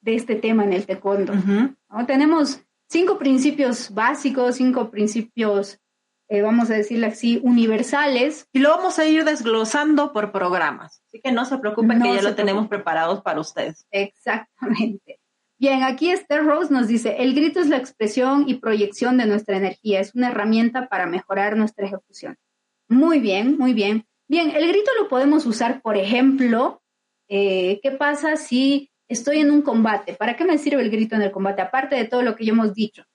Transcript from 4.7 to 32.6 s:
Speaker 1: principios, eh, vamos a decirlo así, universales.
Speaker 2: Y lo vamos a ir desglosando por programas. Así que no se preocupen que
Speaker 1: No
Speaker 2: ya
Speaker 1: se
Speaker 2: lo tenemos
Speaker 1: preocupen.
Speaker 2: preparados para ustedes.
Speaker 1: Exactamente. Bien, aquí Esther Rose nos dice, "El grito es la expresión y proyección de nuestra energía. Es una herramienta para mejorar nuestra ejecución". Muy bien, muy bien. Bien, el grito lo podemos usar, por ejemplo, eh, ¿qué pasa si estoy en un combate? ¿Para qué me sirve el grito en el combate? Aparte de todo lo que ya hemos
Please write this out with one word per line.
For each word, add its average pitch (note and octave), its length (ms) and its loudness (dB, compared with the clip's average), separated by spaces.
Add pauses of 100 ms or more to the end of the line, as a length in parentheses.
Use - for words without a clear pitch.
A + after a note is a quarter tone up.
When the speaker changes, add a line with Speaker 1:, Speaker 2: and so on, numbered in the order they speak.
Speaker 1:
principios, G#3+ 880 -2 (520)
eh, G3+ 100 2
vamos A3+ 280 2
a A3 60 0
decirlo A3 320 -2
así, A#3 340 -2
universales. B3 1120 2
Speaker 2:
Y C4 60 2
lo C#4+ 100 6
vamos F4 300 0
a D#4 60 4
ir D#4 180 4
desglosando C#4+ 920 0
por G#3 180 -4
programas. F3 760 -4
Así A3+ 140 -20
que C4 100 -2
no A#3+ 140 0
se C4 120 -4
preocupen A3+ 440 2
que A#3+ 80 2
Speaker 1:
No G3 40 2
Speaker 2:
ya G3 80 2
Speaker 1:
se G3+ 80 2
Speaker 2:
lo G#3 60 -4
tenemos G#3 320 0
Speaker 1:
preocupen. G3+ 160 -6
Speaker 2:
preparados E3 380 -2
para D#3 180 -4
ustedes. - 500 -10
Speaker 1:
Exactamente. A3 1300 -6 (380)
Bien, C4+ 260 0
aquí C4+ 280 -2
Esther D4+ 340 0
Rose D#4 260 0
nos B3 160 2
dice, A3+ 320 0
"El B3+ 140 2
grito D4+ 260 0
es D#4+ 80 2
la C#4+ 100 2
expresión C4 680 0
y B3+ 80 0
proyección A3+ 640 0
de A#3+ 80 2
nuestra G#3 320 0
energía. G3 420 -2
Es G3 160 -4
una B3 140 0
herramienta A#3 580 0
para F#3 200 -4
mejorar G3 500 -2
nuestra G#3+ 300 -2
ejecución". - 500 -14 (500)
Muy D4 320 4
bien, A3 380 0
muy B3+ 160 2
bien. G#3+ 320 0 (220)
Bien, D#4 240 0
el D#4 160 0
grito G#4 240 2 (100)
lo - 80 -2
podemos C#4 380 2
usar, A#3 340 -2
por G#3+ 160 -2
ejemplo, B3 840 2 (460)
eh, G3 540 0
¿qué C4+ 100 -2
pasa D4 460 -2
si C#4 540 0 (180)
estoy C#4+ 300 -2
en D4 120 4
un D4 120 4
combate? A3 500 0
¿Para A#3 240 -4
qué E4+ 80 -2
me D#4+ 140 2
sirve C#4+ 240 0
el A3 80 0
grito A3 240 -2
en G#3+ 80 2
el G3 80 -2
combate? G3 320 -4
Aparte C4+ 320 -2
de A#3 100 -2
todo B3 160 -2
lo A3+ 140 -2
que A3+ 100 -8
ya G#3+ 60 0
hemos G#3+ 240 2